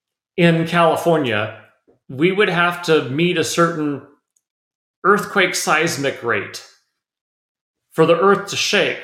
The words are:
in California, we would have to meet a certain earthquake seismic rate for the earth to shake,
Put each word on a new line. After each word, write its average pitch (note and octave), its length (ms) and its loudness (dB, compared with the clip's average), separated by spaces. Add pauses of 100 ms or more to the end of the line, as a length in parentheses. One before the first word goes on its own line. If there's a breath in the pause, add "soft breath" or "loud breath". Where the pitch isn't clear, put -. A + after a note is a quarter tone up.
(380)
in E3 280 4
California, D#3 960 0 (460)
we D3 240 0
would G3 180 0
have F3 340 0
to D3+ 260 2
meet E3 280 0
a D#3 60 0
certain D#3 580 -2 (1000)
earthquake F#3 500 0
seismic C#3 680 -2
rate G#2 420 -6 (1300)
for D#3+ 140 2
the E3 120 4
earth F#3+ 320 2
to - 60 -10
shake, D#3 480 -2